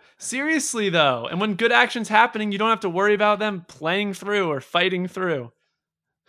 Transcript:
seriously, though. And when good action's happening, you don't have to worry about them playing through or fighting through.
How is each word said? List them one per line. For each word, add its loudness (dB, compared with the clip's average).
seriously, -2
though. 2
And -4
when -2
good 2
action's 2
happening, 2
you -4
don't 2
have 0
to -2
worry 2
about 2
them -4
playing -2
through -2
or -4
fighting 0
through. -6